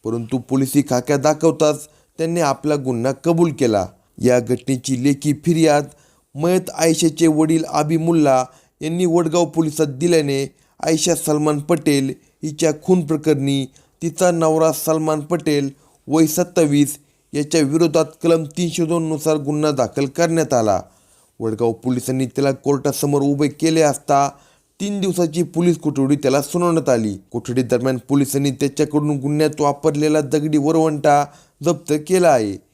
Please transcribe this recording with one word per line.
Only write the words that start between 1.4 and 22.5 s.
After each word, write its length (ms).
त्यांनी 220
आपला 360
गुन्हा 360
कबूल 400
केला. 360
या 160
घटनेची 640
लेखी 300
फिर्याद 520
मयत 420
आयेशाचे 500
वडील 380
आबी 320
मुल्ला 480
यांनी 240
वडगाव 400
पोलिसात 420
दिल्याने 680
आयेशा 360
सलमान 440
पटेल 540
हिच्या 280
खून 220
प्रकरणी 600
तिचा 300
नवरा 400
सलमान 480
पटेल 500
वय 180
सत्तावीस 720
याच्या 280
विरोधात 440
कलम 200
तीनशे 280
दोन 180
नुसार 340
गुन्हा 340
दाखल 340
करण्यात 480
आला. 280
वडगाव 320
पोलिसांनी 540
तिला 260